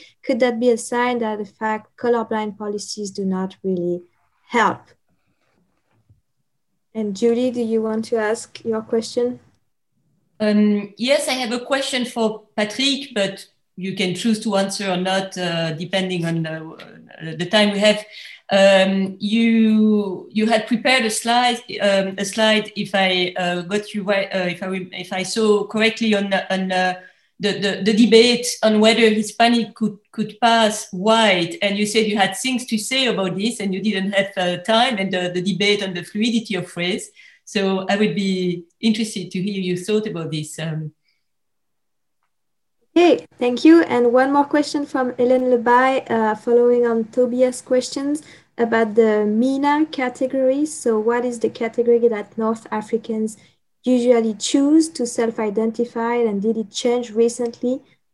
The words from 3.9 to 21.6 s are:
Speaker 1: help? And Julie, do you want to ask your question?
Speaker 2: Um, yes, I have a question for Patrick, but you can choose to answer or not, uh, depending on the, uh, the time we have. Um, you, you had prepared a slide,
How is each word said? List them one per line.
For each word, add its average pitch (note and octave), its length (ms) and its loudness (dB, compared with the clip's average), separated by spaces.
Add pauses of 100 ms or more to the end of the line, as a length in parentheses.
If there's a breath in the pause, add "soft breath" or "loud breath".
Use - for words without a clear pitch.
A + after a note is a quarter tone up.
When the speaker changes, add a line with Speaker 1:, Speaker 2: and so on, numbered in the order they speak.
Speaker 1:
help? G#3 360 0 (2000)
And G#3 240 -6
Julie, A#3 320 2
do B3 120 -4
you A3+ 200 0
want A3 240 -4
to A#3 120 -2
ask A3 460 -4
your A3 180 -4
question? A#3+ 580 -4 (1000)
Speaker 2:
Um, G#3 560 2
yes, C4+ 320 0
I C4+ 60 -2
have B3+ 180 -4
a A#3+ 140 -6
question C4+ 400 -2
for A3 380 -4 (120)
Patrick, C4 600 -2
but G3 320 -4 (380)
you F#3+ 100 -4
can F#3 160 -2 (100)
choose A3 220 0
to G3+ 200 -2
answer G3 280 -6
or F3+ 100 -2 (100)
not, F#3+ 260 -4
uh, E3+ 340 -4 (120)
depending F#3 460 -4
on E3 140 -2
the, D#3+ 140 -8
uh, - 840 -16
the F3 140 -6
time G#3 160 4
we G3 80 -4
have. G#3 220 4 (500 loud breath)
Um, G3 680 4
you, G#3+ 1080 2 (100)
you G#3+ 160 2
had A3 140 0
prepared B3+ 380 2
a G#3+ 160 -2
slide, A#3+ 400 0 (260)